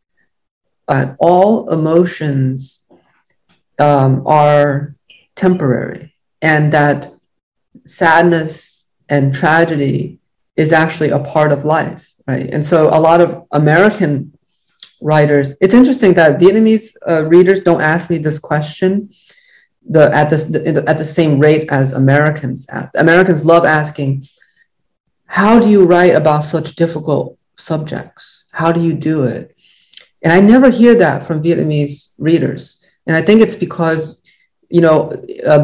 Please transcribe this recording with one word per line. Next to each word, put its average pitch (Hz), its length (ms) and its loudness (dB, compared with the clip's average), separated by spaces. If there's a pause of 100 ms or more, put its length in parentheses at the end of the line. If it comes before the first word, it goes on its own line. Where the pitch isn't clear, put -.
(880)
uh, 135 300 -2
all 185 520 0
emotions, 156 1080 -2 (1000)
um, 135 480 2
are 147 680 0 (400)
temporary, 170 800 -4 (280)
and 151 300 0
that 147 360 0 (800)
sadness 165 1000 -2 (200)
and 139 240 0
tragedy 151 840 -2 (380)
is 156 160 0
actually 160 380 0
a 143 80 -2
part 151 340 -2
of 143 120 -4
life, - 480 -6 (140)
right? - 260 -6
And 151 120 -4
so 156 240 2
a 160 120 2
lot 165 200 4
of 170 320 -2
American 151 840 0 (640)
writers, 147 600 0
it's 185 120 2
interesting 247 420 4
that 160 240 2
Vietnamese, 220 560 2 (140)
uh, 160 180 -2
readers 180 360 4
don't 170 180 0
ask 160 300 -2
me 170 80 -2
this 151 200 -4
question 185 680 -4 (800)
the, 151 260 4
at 147 160 2
this, 156 140 -2
the, 156 420 -4
at 156 120 -2
the 160 60 -8
same 151 340 -2
rate 151 320 0
as 135 220 -2
Americans 139 800 -2
ask. - 280 -14
Americans 165 460 2
love 170 200 2
asking, 147 640 -4 (1000)
"How 214 320 2
do 226 120 2
you 196 160 4
write 175 280 4
about 151 300 0
such - 300 -8
difficult 151 640 -6 (180)
subjects? - 920 -12
How 165 220 -2
do 170 100 -2
you 165 100 -2
do 156 300 -4
it?" - 340 -8 (680)
And 165 100 2
I 185 80 4
never 247 300 6
hear 240 240 4
that 160 320 0
from 156 160 -6
Vietnamese 151 760 -4
readers. 143 600 -4 (300)
And 160 80 0
I 165 60 0
think 208 180 4
it's - 160 0
because, 160 680 -6 (480)
you 170 100 2
know, 156 300 2 (340)
uh, 151 200 4